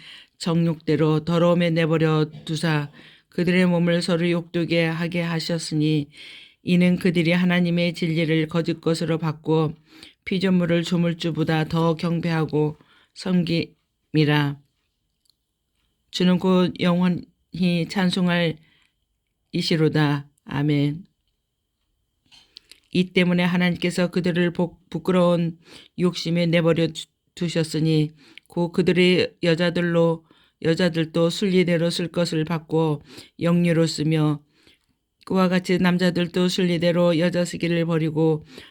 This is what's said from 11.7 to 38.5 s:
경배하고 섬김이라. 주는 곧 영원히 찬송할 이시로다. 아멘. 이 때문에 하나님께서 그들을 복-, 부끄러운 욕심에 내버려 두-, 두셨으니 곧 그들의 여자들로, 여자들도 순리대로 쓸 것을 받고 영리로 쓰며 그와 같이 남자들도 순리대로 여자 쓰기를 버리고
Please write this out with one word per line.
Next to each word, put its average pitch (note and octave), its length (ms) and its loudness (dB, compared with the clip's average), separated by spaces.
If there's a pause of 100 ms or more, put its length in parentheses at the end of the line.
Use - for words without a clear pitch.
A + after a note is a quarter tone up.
경배하고 D#3+ 840 -2 (360)
섬김이라. D#3 1400 0 (1500)
주는 F3+ 300 2
곧 F#3 400 2
영원히 F3 1120 -2
찬송할 F3 680 0 (920)
이시로다. D3+ 760 0 (180)
아멘. D3 680 -2 (1800)
이 F3+ 120 2
때문에 F3+ 380 0
하나님께서 F3+ 680 0
그들을 F3 420 0
복-, - 360 -6
부끄러운 F3 680 0 (420)
욕심에 F3 460 -2
내버려 E3 420 2
두-, - 200 -10 (280)
두셨으니 D#3+ 760 0 (360)
곧 E3+ 240 -4
그들의 F3+ 680 2
여자들로, E3+ 840 0 (380)
여자들도 E3 680 0
순리대로 F3 600 0
쓸 - 180 -4
것을 E3+ 380 -2
받고 D#3+ 560 -2 (400)
영리로 E3+ 460 2
쓰며 D3+ 540 0 (840)
그와 F#3 240 2
같이 F3+ 300 0
남자들도 F3+ 680 0
순리대로 F3 720 2
여자 F3 260 0
쓰기를 E3+ 420 -2
버리고 D#3+ 600 0 (260)